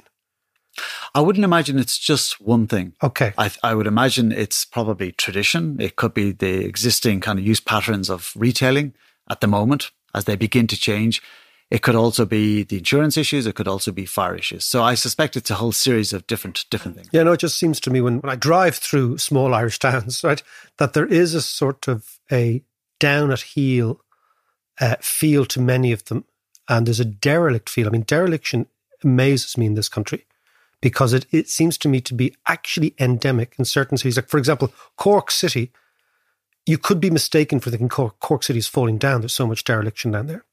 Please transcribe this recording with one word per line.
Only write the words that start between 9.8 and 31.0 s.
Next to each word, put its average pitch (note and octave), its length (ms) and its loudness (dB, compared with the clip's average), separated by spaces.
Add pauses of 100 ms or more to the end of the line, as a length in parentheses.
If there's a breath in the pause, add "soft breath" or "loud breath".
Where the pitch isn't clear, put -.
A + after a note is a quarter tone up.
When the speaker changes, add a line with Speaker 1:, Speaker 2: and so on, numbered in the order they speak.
Speaker 1:
as G2+ 80 -2
they G#2 140 -2
begin A2+ 300 2
to G2+ 100 -4
change. A2 440 -2 (480 loud breath)
It A#2+ 120 0
could A#2 140 2
also A2+ 300 2
be G#2+ 380 0
the G2 140 -6
insurance C#3+ 400 0
issues. C#3+ 280 -2
It G#2+ 100 -4
could G2 120 -4
also G2 240 -4
be F#2 140 -8
fire F2+ 300 -4
issues. - 300 -8
So A#2+ 180 0
I B2 120 4
suspect C3+ 420 -2
it's - 140 -6
a G2 40 -2
whole A2+ 160 -2
series A2+ 420 0
of F#2 140 -10
different, - 420 -8
different G2+ 280 -8
things. F#2 140 -20
Speaker 2:
Yeah, E3 120 4
no, E3+ 100 6
it E3 60 0
just - 180 -2
seems D#3+ 240 0
to - 80 -4
me B2+ 120 2
when, A#2+ 180 0
when C#3 100 -6
I C3 60 -4
drive E3 400 2
through C3 440 -2
small C3+ 340 2
Irish A2+ 260 0
towns, B2+ 440 -2
right, D3+ 180 0 (360 loud breath)
that C#3+ 160 0
there D#3 120 2
is E3+ 280 2
a D#3 80 -2
sort - 480 -4
of A2+ 300 -6 (120)
a A#2+ 300 0 (380)
down C#3+ 320 2
at B2 100 -2
heel, B2+ 600 -2 (800)
uh, A#2 200 0
feel C#3+ 440 2
to - 160 -6
many B2+ 300 2
of G#2+ 140 -4
them. - 200 -6 (440)
And A#2 180 2
there's A#2 120 0
a B2 60 2
derelict C#3 640 0
feel. A2+ 180 0
I - 20 0
mean, A2+ 160 0
dereliction D#3 600 0 (360)
amazes C3 540 2
me A2+ 80 2
in G#2+ 100 0
this G#2 140 -4
country - 360 -6 (560)
because B2 320 2